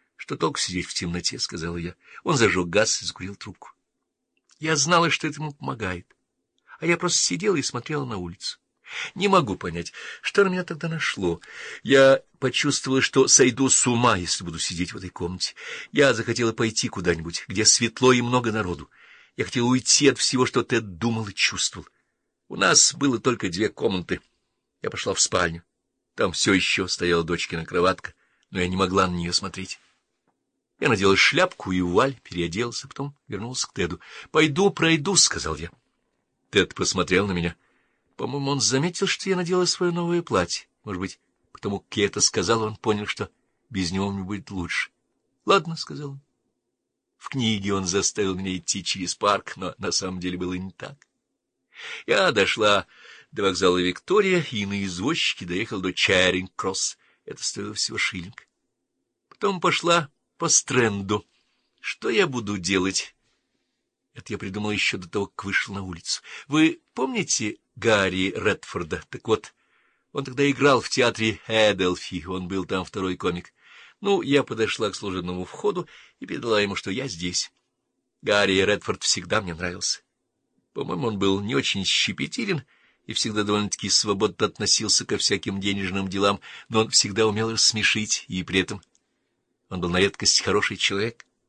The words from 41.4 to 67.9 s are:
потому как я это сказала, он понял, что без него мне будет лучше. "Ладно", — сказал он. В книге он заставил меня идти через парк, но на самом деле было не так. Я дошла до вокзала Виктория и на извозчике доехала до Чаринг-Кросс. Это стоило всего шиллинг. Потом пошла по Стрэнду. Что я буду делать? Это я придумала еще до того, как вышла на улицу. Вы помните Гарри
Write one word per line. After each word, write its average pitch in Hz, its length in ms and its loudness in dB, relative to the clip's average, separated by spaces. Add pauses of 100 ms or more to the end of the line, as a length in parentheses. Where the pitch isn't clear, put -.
потому 101 280 -6
как - 180 -10
я 101 80 4
это 98 160 0
сказала, 110 440 2
он 110 120 -6
понял, 104 300 -2
что - 220 -6 (400)
без 92 220 -2
него 98 200 -2
мне 98 120 -6
будет 98 280 -10
лучше. 90 400 -4 (540)
"Ладно", — 170 320 2
сказал 143 340 -10
он. 139 100 -14 (960)
В - 120 -14
книге 110 440 0
он 98 120 0
заставил 95 500 0
меня 92 200 -4
идти 92 280 -6
через 90 320 -6
парк, 101 420 0
но 90 200 -8
на 92 140 -4
самом 92 280 -4
деле 90 180 -4
было 90 160 -4
не 92 180 -8
так. - 360 -16 (960)
Я 190 260 4
дошла 104 540 4 (460)
до 107 120 -4
вокзала 90 340 4
Виктория 175 760 2
и 104 140 -4
на 98 200 -4
извозчике 95 600 -2
доехала 95 360 -4
до 95 100 -2
Чаринг-Кросс. 92 1080 0 (280)
Это - 180 -14
стоило 104 300 -6
всего 107 240 -4
шиллинг. 98 500 -6 (800)
Потом - 320 -2
пошла 170 500 2 (280)
по 165 100 -4
Стрэнду. 104 800 2 (540)
Что - 300 -8
я 208 180 2
буду 110 300 -4
делать? 92 580 -2 (960)
Это - 180 -14
я 104 60 -6
придумала 104 340 -6
еще 104 260 -2
до 90 120 -12
того, 101 180 -2
как - 180 -12
вышла 98 300 -4
на 98 80 -8
улицу. 90 380 -8 (260)
Вы 156 340 2 (120)
помните 214 640 -2 (180)
Гарри 95 600 2